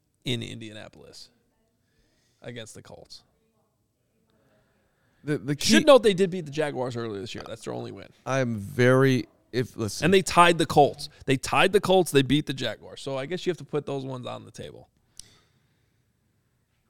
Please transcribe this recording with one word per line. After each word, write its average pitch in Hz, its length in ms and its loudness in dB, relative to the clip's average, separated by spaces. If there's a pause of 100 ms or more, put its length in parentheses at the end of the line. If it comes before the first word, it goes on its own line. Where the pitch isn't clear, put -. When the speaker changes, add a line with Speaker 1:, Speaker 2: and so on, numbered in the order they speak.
(260)
Speaker 1:
in 120 160 -4
Indianapolis 104 880 -16 (1120)
against 117 320 -16
the 107 80 -20
Colts. - 400 -20 (2000)
Speaker 2:
The, 143 160 -2
the 127 180 -6
key - 180 2
Speaker 1:
Should - 120 6
note 269 180 8
they 208 100 4
did 180 160 0
beat 175 160 -6
the 143 60 -14
Jaguars 131 440 -4
earlier 113 240 -6
this - 160 -12
year. - 100 -12
That's - 200 -14
their 127 80 -8
only 120 180 -10
win. 98 160 -16 (180)
Speaker 2:
I'm 127 300 -2
very, 123 720 4 (260)
if, 123 240 -4
listen. 110 300 -4
Speaker 1:
And 185 80 4
they 190 80 6
tied 175 360 6
the 165 80 2
Colts. - 440 2 (160)
They 135 100 0
tied 160 380 0
the 202 80 4
Colts. 185 300 2
They 139 100 4
beat 143 240 0
the 143 80 -8
Jaguars. 104 480 -10
So 135 160 -8
I 135 80 -6
guess 170 200 -10
you 185 40 0
have 165 80 -4
to 143 80 -18
put 147 200 -6
those 139 200 -8
ones 127 200 -10
on 113 200 -12
the 107 60 -20
table. 64 360 -18 (2000)